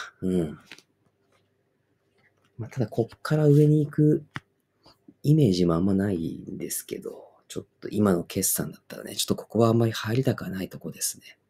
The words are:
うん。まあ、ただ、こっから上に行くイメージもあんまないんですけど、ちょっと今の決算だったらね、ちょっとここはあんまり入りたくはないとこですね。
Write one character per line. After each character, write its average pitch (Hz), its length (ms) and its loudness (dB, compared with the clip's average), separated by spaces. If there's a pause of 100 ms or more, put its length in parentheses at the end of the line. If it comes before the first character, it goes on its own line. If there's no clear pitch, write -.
(220)
う 92 220 0
ん。 76 160 -8 (2000)
ま 113 100 -12
あ、 - 20 -18
た - 100 -10
だ、 110 80 0
こ - 260 -2
っ - 80 -20
か - 140 -2
ら 151 120 4
上 147 200 8
に 151 180 4
行 147 60 -14
く 151 320 2 (1000)
イ 147 140 4
メ 139 140 6
ー 92 40 2
ジ 87 120 2
も 82 100 2
あ 85 40 0
ん 92 60 0
ま 98 80 2
な 98 180 0
い 82 380 -6
ん 92 80 -12
で - 140 -10
す - 120 -8
け - 160 -12
ど、 - 280 -14 (200)
ち - 100 -12
ょ - 40 -8
っ - 40 -18 (160)
と - 80 -12
今 104 240 2
の 85 100 0
決 - 280 -4
算 76 200 -4
だ - 80 -20
っ - 80 -20
た - 100 -16
ら - 60 -16
ね、 101 120 -12
ち - 80 -4
ょ - 20 -2
っ - 20 -14
と 98 80 0
こ - 120 -18
こ 107 120 -2
は 113 100 6
あ - 20 4
ん 117 60 4
ま 113 80 2
り 113 60 0
入 110 240 -6
り 131 80 0
た 120 100 0
く 90 120 -8
は 90 40 -8
な 92 140 -6
い - 60 -8
と - 100 -16
こ - 120 -12
で - 100 -14
す - 180 -8
ね。 - 180 -20 (120)